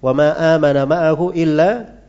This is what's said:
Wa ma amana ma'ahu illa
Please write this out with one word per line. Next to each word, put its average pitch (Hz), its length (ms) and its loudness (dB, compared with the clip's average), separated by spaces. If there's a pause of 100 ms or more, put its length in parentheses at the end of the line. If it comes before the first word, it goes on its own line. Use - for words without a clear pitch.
Wa 131 80 -2
ma 147 240 2
amana 151 480 2
ma'ahu 160 480 -2
illa 175 640 -2 (140)